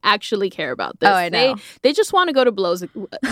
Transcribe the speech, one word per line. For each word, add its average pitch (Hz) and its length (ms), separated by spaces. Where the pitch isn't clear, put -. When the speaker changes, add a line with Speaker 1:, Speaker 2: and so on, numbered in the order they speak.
Speaker 1:
actually 202 440
care 156 220
about 98 300
this. 190 80
Speaker 2:
Oh, 202 40
I 180 160
Speaker 1:
They, 240 260
Speaker 2:
know. 202 60
Speaker 1:
they 277 100
just 415 200
wanna 359 200
go 262 120
to 240 80
blows 180 300
w-, 196 260